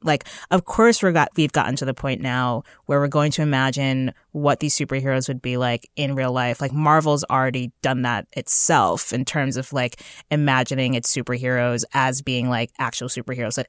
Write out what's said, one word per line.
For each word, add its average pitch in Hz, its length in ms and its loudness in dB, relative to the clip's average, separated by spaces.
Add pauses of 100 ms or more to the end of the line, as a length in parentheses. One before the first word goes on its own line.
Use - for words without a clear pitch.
Like, 147 220 0 (260)
of 180 140 2
course 226 360 4
we're 185 120 4
got, 160 220 4
we've 151 160 2
gotten 131 260 0
to 139 80 -4
the 131 100 -2
point 131 260 -6
now 123 420 -2 (220)
where 143 140 2
we're 143 80 2
going 147 260 2
to - 80 -2
imagine 135 720 0 (220)
what 147 240 2
these 151 180 0
superheroes 135 520 -2
would 127 120 -6
be 127 140 -4
like 123 400 -2
in 139 180 -2
real 131 200 -2
life. 123 260 -2
Like, 139 140 -4
Marvel's 151 560 4
already 131 420 0 (100)
done 131 200 0
that 120 320 -2
itself - 800 2
in 127 100 -2
terms 135 320 -2
of, 131 160 -6
like, 127 300 -4 (280)
imagining 131 640 2
its 117 220 -2
superheroes 123 800 -2
as 131 280 0
being, 127 280 -2
like, 117 280 -2
actual 123 300 -4
superheroes 123 480 -6
that 127 140 -6